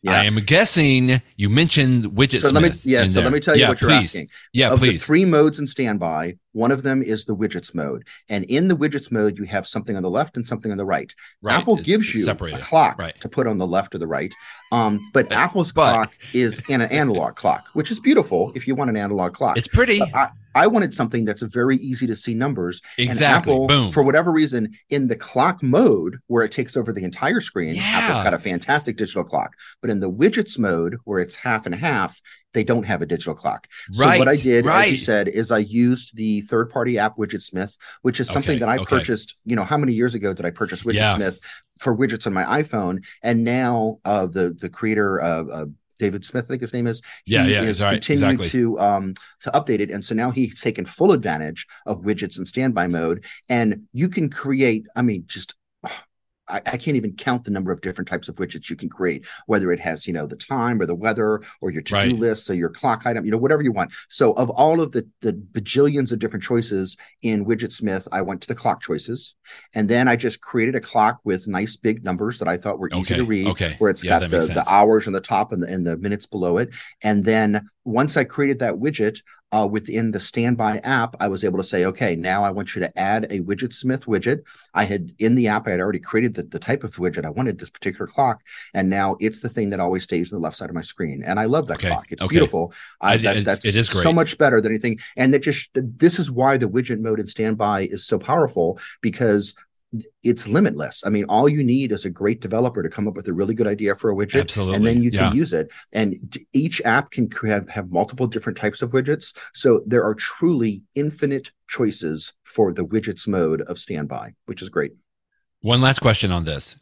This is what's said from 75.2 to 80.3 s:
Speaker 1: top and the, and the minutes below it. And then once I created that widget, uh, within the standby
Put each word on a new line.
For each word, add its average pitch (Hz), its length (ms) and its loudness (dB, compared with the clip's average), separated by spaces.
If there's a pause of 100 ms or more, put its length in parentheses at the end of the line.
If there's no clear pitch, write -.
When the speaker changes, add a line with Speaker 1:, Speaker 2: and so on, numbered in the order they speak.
Speaker 1:
top 107 320 -2
and 90 100 -4
the, - 60 -4
and 92 180 -4
the 82 100 -2
minutes 101 300 -4
below 90 320 -2
it. 120 120 -2 (320)
And 101 220 2
then 107 440 2 (160)
once 127 320 0
I 139 80 2
created 139 340 -2
that 110 160 -2
widget, 110 460 -2 (340)
uh, 107 120 2
within 107 460 -2
the 101 80 -4
standby 117 580 0